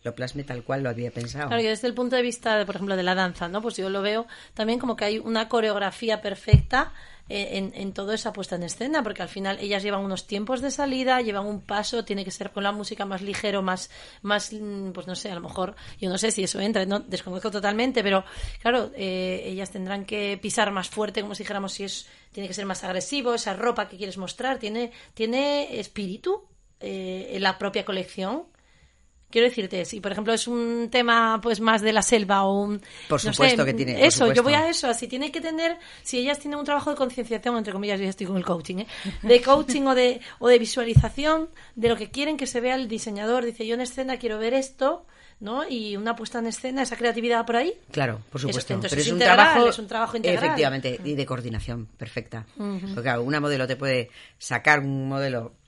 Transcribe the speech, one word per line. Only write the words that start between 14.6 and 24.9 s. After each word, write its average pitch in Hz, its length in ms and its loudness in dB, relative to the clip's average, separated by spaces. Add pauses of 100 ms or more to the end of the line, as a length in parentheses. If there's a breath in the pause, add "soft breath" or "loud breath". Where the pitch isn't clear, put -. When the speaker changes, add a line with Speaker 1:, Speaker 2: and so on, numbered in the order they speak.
Speaker 2:
pues 175 160 -10
no 180 80 -8
sé, 208 140 -8
a 185 40 -8
lo 170 60 -10
mejor, 180 340 -6 (240 loud breath)
yo 185 120 -2
no 185 80 -2
sé 220 120 0
si 196 140 -2
eso 196 160 -4
entra, 202 240 0
no, 202 160 -2
desconozco 185 500 -6
totalmente, 214 540 0
pero 196 200 4 (360 loud breath)
claro, 233 340 0
eh, 185 520 -4
ellas 190 240 -8
tendrán 196 340 -8
que 202 360 -4
pisar 208 300 0
más 190 200 -4
fuerte, 214 320 -4
como 208 120 -8
si 202 100 -10
dijéramos, 196 280 -6
si 196 120 -8
es, - 220 -10 (240 soft breath)
tiene 196 160 -10
que 185 80 -8
ser 196 120 -6
más 185 180 -6
agresivo, 226 500 -2
esa 226 200 -2
ropa 233 340 -2
que - 80 -18
quieres 190 220 -8
mostrar, 240 400 -4
¿tiene, 233 340 -4 (220 loud breath)